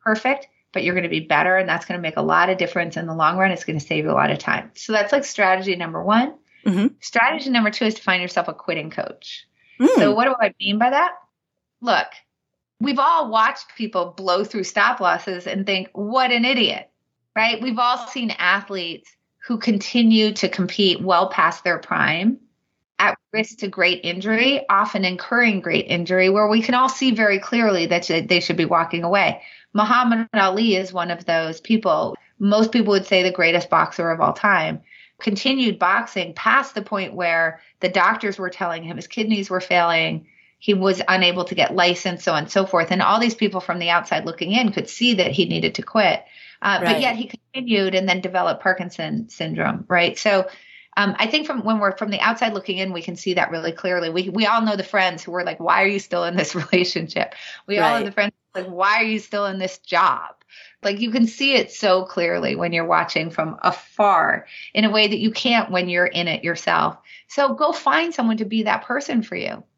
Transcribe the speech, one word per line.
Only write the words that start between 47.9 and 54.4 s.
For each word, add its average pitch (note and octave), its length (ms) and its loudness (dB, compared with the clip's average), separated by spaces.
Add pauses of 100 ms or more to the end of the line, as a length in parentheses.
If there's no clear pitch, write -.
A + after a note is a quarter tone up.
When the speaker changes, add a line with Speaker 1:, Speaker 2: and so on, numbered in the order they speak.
Speaker 1:
and F#3+ 140 0
then F#3 120 0
developed F3+ 420 -2
Parkinson F3 640 -4
syndrome, D#3+ 600 -4
right? E3+ 300 0
So, G3 280 2 (500)
um, G3+ 220 0
I A3 80 0
think D4+ 200 -2
from C4 180 -4
when A3 140 0
we're G3 180 0
from G#3+ 140 -6
the G3+ 100 -4
outside A3+ 340 0
looking F#3+ 240 -6
in, F#3+ 140 -4
we E3 100 -6
can E3+ 140 -8
see F#3 180 -4
that E3+ 160 0
really E3 220 -6
clearly. F3 380 -4
We, F#3 200 -2
we G#3 160 0